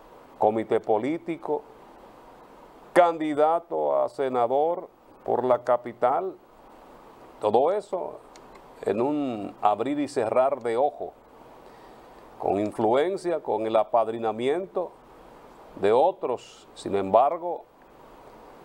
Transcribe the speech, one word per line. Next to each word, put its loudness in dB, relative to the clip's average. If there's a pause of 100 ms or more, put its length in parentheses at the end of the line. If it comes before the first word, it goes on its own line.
(400)
comité 2
político, -2 (1300)
candidato 2
a -2
senador -2 (360)
por 0
la 2
capital, -2 (1040)
todo 2
eso -6 (640)
en 0
un -2
abrir 0
y -2
cerrar 0
de -2
ojo, -2 (1300)
con 0
influencia, 0
con -4
el 0
apadrinamiento -2 (880)
de 2
otros. 0
Sin -6
embargo, 0 (1000)